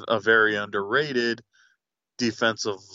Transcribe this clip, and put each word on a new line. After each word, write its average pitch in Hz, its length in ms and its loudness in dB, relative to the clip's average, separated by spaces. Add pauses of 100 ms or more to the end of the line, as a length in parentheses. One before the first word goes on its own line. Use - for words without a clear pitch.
a 110 120 0
very 107 360 4
underrated 117 880 -2 (760)
defensive 110 640 -2 (160)